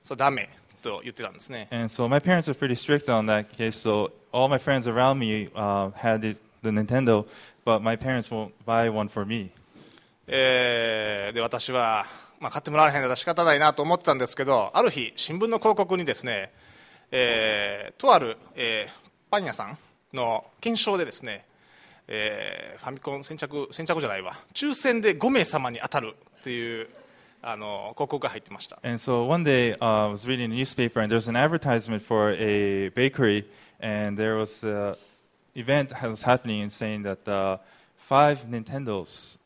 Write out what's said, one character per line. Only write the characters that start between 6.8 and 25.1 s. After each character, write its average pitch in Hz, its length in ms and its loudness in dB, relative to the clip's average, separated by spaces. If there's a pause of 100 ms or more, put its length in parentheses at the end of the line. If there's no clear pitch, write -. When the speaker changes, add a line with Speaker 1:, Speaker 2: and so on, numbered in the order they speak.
Speaker 2:
but 110 180 4
my 113 140 0
parents 127 360 -4
won't 110 200 -6 (140)
buy 117 260 2
one 107 160 -2
for 101 200 -6
me. 107 240 -6 (760)
Speaker 1:
え 117 1040 0
ー、 117 40 -12
で、 117 60 0
私 117 300 -4
は、 113 360 2 (320)
ま 139 100 -8
あ、 - 20 -8
買 151 100 -6
っ - 20 -20
て 151 80 -8
も 151 60 2
ら 156 60 8
わ 151 60 8
れ 139 60 0
へ 143 40 2
ん 135 40 0
の 127 60 0
は 127 60 0
仕 - 100 -6
方 170 180 2
な 160 100 6
い 143 60 4
な 151 160 6
と 147 80 -2
思 165 100 2
っ 180 60 2
て - 60 -12
た 147 100 4
ん - 20 -6
で 127 80 0
す - 100 -8
け 139 80 -4
ど、 131 300 2
あ 202 80 4
る 233 80 4
日、 120 260 -6
新 160 220 -6
聞 214 80 0
の 226 140 -2
広 220 180 4
告 185 200 0
に 180 80 -4
で 123 100 0
す - 100 -12
ね、 101 260 -4 (600)
え 107 840 0
ー、 - 60 -14
と 269 100 6
あ 185 60 10
る、 117 200 0 (180)
え 110 340 -4
ー、 - 200 -20 (200)
パ 208 80 0
ン 196 60 -2
屋 123 100 -6
さ 104 120 -10
ん 131 120 -14 (360)
の 117 320 -2 (100)
懸 233 220 -4
賞 202 200 0
で 165 80 0
で 107 60 -10
す - 100 -12
ね、 107 240 -12 (640)
え 107 720 -6
ー、 - 40 -20
フ 131 40 -10
ァ 131 40 -8
ミ 135 80 -14
コ 139 160 -8
ン 139 80 -12
先 160 140 -14
着、 143 340 -6
先 160 140 -10
着 156 140 -2
じ 139 80 -4
ゃ - 20 -4
な 98 80 -4
い 95 60 -8
わ、 90 160 -12 (160)
抽 294 180 -2
選 240 260 0
で 208 140 4